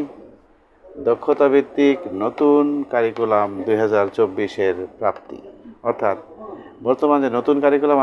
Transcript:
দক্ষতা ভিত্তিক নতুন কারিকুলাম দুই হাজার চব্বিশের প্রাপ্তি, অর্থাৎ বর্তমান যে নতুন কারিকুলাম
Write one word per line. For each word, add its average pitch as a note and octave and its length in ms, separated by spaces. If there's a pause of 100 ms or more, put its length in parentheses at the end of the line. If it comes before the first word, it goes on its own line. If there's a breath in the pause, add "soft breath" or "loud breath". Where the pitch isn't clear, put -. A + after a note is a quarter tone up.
(1080)
দক্ষতা C#3 460
ভিত্তিক C#3 440 (240)
নতুন D3 420 (280)
কারিকুলাম A2 560 (180)
দুই A2 160
হাজার G#2 240 (100)
চব্বিশের G2 600 (220)
প্রাপ্তি, F#2+ 400 (500)
অর্থাৎ G#2+ 280 (680 loud breath)
বর্তমান C#3+ 380
যে B2+ 140
নতুন C#3+ 260
কারিকুলাম C#3+ 380